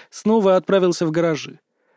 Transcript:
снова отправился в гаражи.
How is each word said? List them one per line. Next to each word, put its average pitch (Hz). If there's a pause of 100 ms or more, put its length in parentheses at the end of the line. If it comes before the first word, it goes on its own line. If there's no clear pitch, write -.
(100)
снова 208
отправился 185
в 160
гаражи. 165 (380)